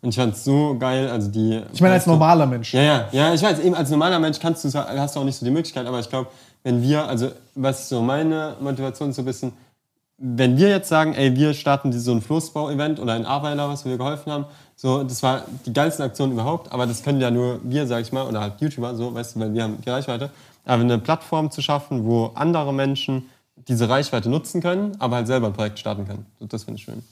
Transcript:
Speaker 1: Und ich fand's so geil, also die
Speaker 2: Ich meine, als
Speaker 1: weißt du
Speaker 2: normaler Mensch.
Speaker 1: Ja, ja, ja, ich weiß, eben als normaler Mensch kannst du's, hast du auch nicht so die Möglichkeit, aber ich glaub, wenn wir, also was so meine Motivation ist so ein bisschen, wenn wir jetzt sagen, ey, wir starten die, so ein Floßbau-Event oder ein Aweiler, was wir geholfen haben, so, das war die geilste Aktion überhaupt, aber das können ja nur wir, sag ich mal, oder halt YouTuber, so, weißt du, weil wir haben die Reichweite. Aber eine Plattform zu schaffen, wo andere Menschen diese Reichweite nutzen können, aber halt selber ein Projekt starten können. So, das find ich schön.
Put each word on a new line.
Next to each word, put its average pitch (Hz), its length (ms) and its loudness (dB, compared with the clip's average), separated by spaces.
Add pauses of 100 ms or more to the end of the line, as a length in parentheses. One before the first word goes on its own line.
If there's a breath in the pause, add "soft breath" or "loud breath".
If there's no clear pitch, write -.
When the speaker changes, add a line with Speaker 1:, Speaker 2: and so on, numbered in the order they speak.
Speaker 1:
Und 123 80 -2
ich 110 60 -2
fand's 117 280 0
so 143 340 4
geil, 131 300 0
also 107 220 -2
die 110 320 0 (100)
Speaker 2:
Ich - 80 -2
meine, 185 140 8
als 185 80 6
Speaker 1:
weißt - 40 0
du 175 40 4
Speaker 2:
normaler 160 360 8
Mensch. 120 280 -2
Speaker 1:
Ja, 131 80 6
ja, 139 300 4
ja, 151 220 4
ich 156 80 2
weiß, 190 180 4
eben 180 140 4
als 151 160 0
normaler 165 280 4
Mensch 160 200 0
kannst 165 260 -2
du's, 139 100 -2
hast 139 420 -2
du 147 40 -4
auch 139 40 -2
nicht 135 120 -2
so - 100 -10
die 123 40 0
Möglichkeit, 139 360 -2
aber 123 140 -4
ich 110 100 -8
glaub, 131 200 -4 (320 soft breath)
wenn 123 200 0
wir, 147 240 2
also 123 220 -2 (260)
was 135 340 -2
so 120 140 0
meine 156 580 0
Motivation 135 500 -4
ist 123 60 -6
so 135 60 -6
ein - 40 -4
bisschen, 131 260 -6 (680 soft breath)
wenn 127 380 2
wir 185 120 6
jetzt 190 200 2
sagen, 156 260 2
ey, 135 200 4
wir 147 200 4
starten 139 360 0
die, 120 80 -2
so 120 140 0
ein 117 100 2
Floßbau-Event 151 760 -2
oder 117 140 0
ein 113 120 -4
Aweiler, 143 420 -2
was 143 160 -8
wir 127 140 -4
geholfen 147 320 -6
haben, 147 140 -4 (320 soft breath)
so, 131 260 0
das 127 200 -6
war 135 200 0 (240)
die 123 60 -6
geilste 151 320 0
Aktion 135 280 -2
überhaupt, 123 400 -4
aber 123 140 -2
das 113 160 -4
können 139 180 0
ja 123 100 2
nur 123 340 0
wir, 135 220 -2
sag 117 160 -2
ich 110 100 -8
mal, 262 140 -2
oder 110 140 -4
halt 104 200 -6
YouTuber, 123 340 -4
so, 117 200 -4
weißt 117 220 -8
du, 113 40 -4
weil 107 140 -2
wir 113 100 0
haben 110 200 -4
die 127 60 -4
Reichweite. 135 400 -4 (360 soft breath)
Aber 117 160 2
eine 120 160 4
Plattform 156 520 -2
zu - 120 -10
schaffen, 139 420 -2
wo 117 300 2
andere 151 380 0
Menschen 135 520 -2 (440 soft breath)
diese 117 200 2
Reichweite 123 420 0
nutzen 165 320 -2
können, 190 360 0
aber 123 180 -2
halt 117 100 -2
selber 123 220 0
ein 98 40 -4
Projekt 104 260 -6
starten 101 280 -6
können. 101 200 -12 (120)
So, 113 80 -16
das 104 180 -10
find 110 140 -12
ich - 60 -18
schön. 113 100 -14 (180)